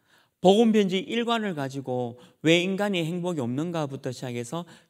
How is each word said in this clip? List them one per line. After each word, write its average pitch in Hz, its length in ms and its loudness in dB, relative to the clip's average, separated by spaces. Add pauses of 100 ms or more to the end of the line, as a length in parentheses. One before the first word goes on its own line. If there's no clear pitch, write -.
(420)
복음 208 320 6
편지 196 240 2
일 226 260 -2
관을 220 320 -2
가지고 131 640 -6 (220)
왜 165 200 6
인간이 190 440 -2
행복이 175 340 -4
없는가부터 139 720 -4
시작해서 123 540 -8 (240)